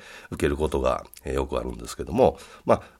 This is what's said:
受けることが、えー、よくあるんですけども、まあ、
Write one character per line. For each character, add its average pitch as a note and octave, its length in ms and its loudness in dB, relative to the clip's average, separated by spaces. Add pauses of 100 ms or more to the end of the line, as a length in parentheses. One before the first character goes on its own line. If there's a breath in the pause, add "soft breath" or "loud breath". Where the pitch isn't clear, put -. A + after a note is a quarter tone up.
(320 loud breath)
受 E2 140 -2
け - 20 4
る C#2+ 80 2
こ D2 140 0
と C#2+ 100 0
が、 B1+ 260 0 (200)
え C#2 60 -4
ー、 - 20 -2
よ C2+ 120 0
く B1+ 140 -4
あ - 20 -6
る B1 120 -6
ん - 40 -12
で - 120 -12
す - 80 -12
け C#2+ 80 -8
ど C2 80 -8
も、 A2 240 4 (260 loud breath)
ま A#2 120 6
あ、 - 60 -4 (180 loud breath)